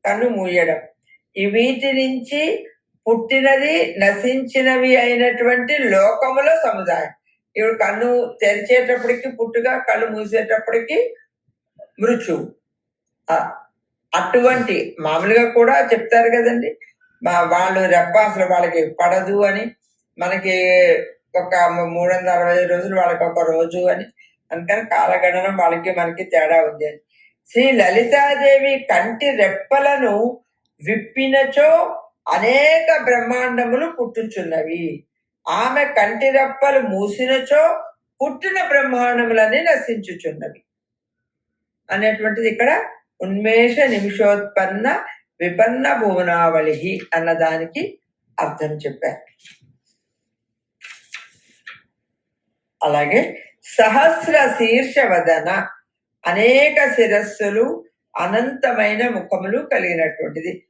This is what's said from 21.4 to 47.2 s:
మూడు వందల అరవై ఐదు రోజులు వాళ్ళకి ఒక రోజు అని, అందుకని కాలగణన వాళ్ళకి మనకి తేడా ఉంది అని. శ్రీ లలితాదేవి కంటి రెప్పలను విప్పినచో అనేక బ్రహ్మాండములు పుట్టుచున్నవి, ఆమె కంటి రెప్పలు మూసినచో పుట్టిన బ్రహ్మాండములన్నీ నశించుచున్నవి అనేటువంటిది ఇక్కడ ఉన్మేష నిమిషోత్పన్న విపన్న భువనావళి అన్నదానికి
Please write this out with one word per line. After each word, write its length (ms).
మూడు 460
వందల 160
అరవై 320
ఐదు 60
రోజులు 320
వాళ్ళకి 240
ఒక 260
రోజు 280
అని, 260
అందుకని 340
కాలగణన 760
వాళ్ళకి 400
మనకి 240
తేడా 380
ఉంది 240
అని. 120
శ్రీ 200
లలితాదేవి 1160
కంటి 400
రెప్పలను 1080
విప్పినచో 1200
అనేక 760
బ్రహ్మాండములు 960
పుట్టుచున్నవి, 1040
ఆమె 360
కంటి 460
రెప్పలు 480
మూసినచో 1040
పుట్టిన 460
బ్రహ్మాండములన్నీ 920
నశించుచున్నవి 1000
అనేటువంటిది 580
ఇక్కడ 360
ఉన్మేష 580
నిమిషోత్పన్న 1300
విపన్న 540
భువనావళి 1080
అన్నదానికి 840